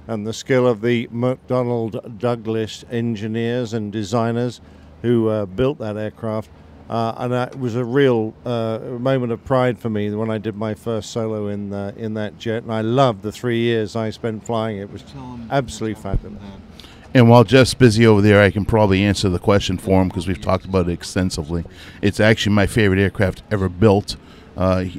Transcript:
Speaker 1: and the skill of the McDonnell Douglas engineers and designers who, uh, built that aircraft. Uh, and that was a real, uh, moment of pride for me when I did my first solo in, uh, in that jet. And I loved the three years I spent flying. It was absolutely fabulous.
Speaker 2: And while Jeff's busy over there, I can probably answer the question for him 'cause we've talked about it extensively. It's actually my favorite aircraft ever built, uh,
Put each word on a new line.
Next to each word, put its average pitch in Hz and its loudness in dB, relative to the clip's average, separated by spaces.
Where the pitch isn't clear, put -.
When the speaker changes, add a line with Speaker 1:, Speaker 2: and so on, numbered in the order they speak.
Speaker 1:
and 107 -6
the 110 -6
skill 127 2
of 110 0
the 120 0
McDonnell 120 -4
Douglas 110 -4
engineers 117 -4
and 104 -6
designers 117 -2
who, 117 2
uh, 107 -2
built 127 -4
that 107 -8
aircraft. 107 -8
Uh, 113 -2
and 123 -6
that 123 -4
was 123 -4
a 127 -2
real, 117 2
uh, 113 -4
moment 123 -2
of 110 -6
pride 127 0
for 117 -6
me 104 -2
when 110 -4
I 110 -4
did 104 -6
my 104 -6
first 110 -8
solo 110 -4
in, 101 -6
uh, 101 -6
in 110 -6
that 107 -6
jet. 113 -6
And 113 -10
I 110 -2
loved 117 2
the 104 -6
three 117 -2
years 113 0
I 110 -2
spent 110 -8
flying. 110 -4
It 98 -12
was 98 -16
absolutely 110 -6
fabulous. 98 -6
Speaker 2:
And 120 8
while 117 10
Jeff's 127 6
busy 117 6
over 107 8
there, 104 8
I 98 6
can 98 -2
probably 101 4
answer 101 2
the 87 0
question 98 0
for 95 2
him 92 2
'cause 90 -4
we've 92 -4
talked 92 -2
about 92 0
it - -2
extensively. 85 -4
It's 101 0
actually 107 2
my 101 4
favorite 98 2
aircraft 98 0
ever 95 -2
built, 98 2
uh, 92 0